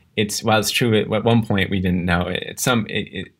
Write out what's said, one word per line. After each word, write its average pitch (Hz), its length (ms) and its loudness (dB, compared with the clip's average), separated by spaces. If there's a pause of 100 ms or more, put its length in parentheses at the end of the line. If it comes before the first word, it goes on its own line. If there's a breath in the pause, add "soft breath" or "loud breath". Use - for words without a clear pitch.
(160 loud breath)
it's, 107 260 -2
while 110 180 2
it's 104 120 -2
true 113 260 2
at, 104 140 0
at 107 120 -2
one 117 220 4
point 98 240 0
we 101 100 0
didn't 90 260 0
know, 87 220 2
it, - 160 -4
at - 160 -12
some, 120 280 2
it, 98 240 -6
it, 90 160 -10 (120)